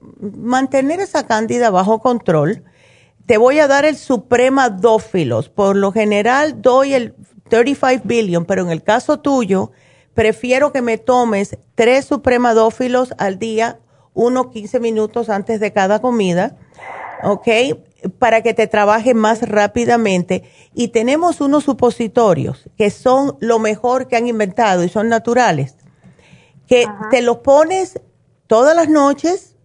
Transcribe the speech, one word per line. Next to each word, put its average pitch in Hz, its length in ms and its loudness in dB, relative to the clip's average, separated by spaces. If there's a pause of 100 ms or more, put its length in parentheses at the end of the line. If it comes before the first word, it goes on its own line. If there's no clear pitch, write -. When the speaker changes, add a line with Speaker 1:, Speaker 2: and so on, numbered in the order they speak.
(200)
Speaker 1:
mantener 262 800 -4
esa 339 280 -4
cándida 226 420 0
bajo 196 300 0
control. 185 640 -2 (640)
Te 220 100 2
voy 262 220 4
a 294 80 4
dar 277 180 2
el 311 100 0
Supremadófilos. 220 1500 0
Por 196 260 0
lo 196 160 0
general 220 680 0
doy 269 320 2
el 233 200 -4 (360)
thirty-five 254 540 2
billion, 190 420 -2
pero 190 180 -2
en 175 80 -4
el 160 120 -6
caso 254 360 0
tuyo, 220 520 -2 (420)
prefiero 247 580 0
que 269 100 -4
me 226 160 -2
tomes 233 600 0 (180)
tres 254 300 2
Supremadófilos 247 1120 0
al 190 220 -4
día, 226 400 -4 (340)
uno 254 380 0
quince 220 280 -6
minutos 226 500 -4
antes 208 300 -4
de 208 120 -4
cada 202 300 0
comida, 208 560 -2 (680)
¿ok? 202 240 -4 (680)
Para 226 240 2
que 226 120 -2
te 220 140 0
trabaje 214 460 2
más 226 340 0
rápidamente. 208 960 0 (300)
Y 160 160 -4
tenemos 285 520 0
unos 285 220 0
supositorios 220 1120 0
que 208 120 0
son 262 500 0
lo 226 200 0
mejor 240 480 -2
que 240 100 -2
han 233 100 -2
inventado 208 560 0
y 180 60 -2
son 220 200 -2
naturales, 226 640 0 (920)
que 240 180 4
Speaker 2:
Ajá. 214 240 -10
Speaker 1:
te 247 120 2
los 240 160 0
pones 320 600 0 (480)
todas 262 280 4
las 320 140 2
noches 302 760 0